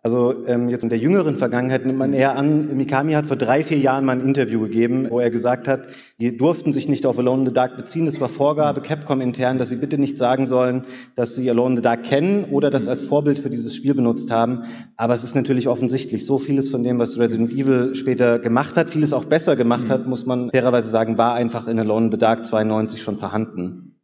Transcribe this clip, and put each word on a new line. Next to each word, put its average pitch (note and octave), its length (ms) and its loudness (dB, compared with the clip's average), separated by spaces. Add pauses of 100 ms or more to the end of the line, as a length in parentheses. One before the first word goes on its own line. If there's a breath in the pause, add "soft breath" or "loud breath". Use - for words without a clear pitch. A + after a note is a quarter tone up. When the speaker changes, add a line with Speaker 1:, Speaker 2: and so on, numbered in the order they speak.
Speaker 1:
Also, A#2+ 440 0
ähm, A#2+ 220 0
jetzt A#2+ 160 -2
in A2+ 40 0
der A#2 100 0
jüngeren D#3 380 2
Vergangenheit B2+ 480 0
nimmt C3 140 -2
man C3+ 140 0
eher C3+ 240 2
an, D3+ 400 2
Mikami C#3 380 0
hat D3+ 120 2
vor C#3+ 100 -2
drei, C3 280 2
vier D3+ 140 0
Jahren C3+ 260 2
mal C3 80 2
ein C3 120 -2
Interview B2+ 360 2
gegeben, A#2+ 500 0
wo A#2 80 0
er A#2+ 140 2
gesagt A#2 340 -2
hat, C3+ 220 -2 (320 loud breath)
die A#2 160 0
durften C3+ 360 0
sich C3+ 160 -2
nicht C#3 180 0
auf A#2+ 120 0
Alone B2 220 2
in C3 60 2
the B2 60 -2
Dark B2+ 240 0
beziehen. D#3+ 300 -4
Es D3 140 -4
war B2+ 80 0
Vorgabe C#3+ 540 0
Capcom D3 380 -4
intern, B2+ 380 -2
dass B2 100 -2
sie B2 60 -4
bitte C#3+ 240 -4
nicht C#3 180 0
sagen C3 300 2
sollen, B2+ 360 2 (340 loud breath)
dass A#2+ 180 -4
sie B2+ 160 -2
Alone A#2+ 200 2
in B2 80 2
the A2 40 -4
Dark A#2 220 0
kennen F#3 480 2
oder C#3 180 2
das B2 160 0
als B2 160 -4
Vorbild D3 380 2
für B2+ 100 -6
dieses A#2 240 -6
Spiel C3+ 200 0
benutzt A#2 360 0
haben. A#2 320 2 (340 loud breath)
Aber A#2 180 0
es A#2 100 -4
ist - 100 -14
natürlich B2+ 320 0
offensichtlich, A#2+ 580 -2
so C3+ 140 0
vieles C#3 320 -2
von A#2+ 140 -2
dem, B2 160 0
was A#2 180 -2
Resident A#2 320 0
Evil C3+ 460 0
später A#2+ 420 2
gemacht A#2+ 380 0
hat, E3 140 2
vieles D3+ 220 0
auch B2+ 120 -2
besser D#3 320 2
gemacht A#2+ 300 2
Speaker 2:
Mhm. - 20 -4
Speaker 1:
hat, B2+ 180 0
muss A#2+ 180 -4
man B2 260 -2
fairerweise B2 380 2
sagen, A2+ 300 2
war A#2+ 160 4
einfach A#2 320 -2
in A2+ 140 0
Alone A2 260 2
in G#2 60 2
the A2 60 -2
Dark A2+ 280 2
zweiundneunzig A2 560 0
schon G#2 160 -6
vorhanden. F2+ 840 -8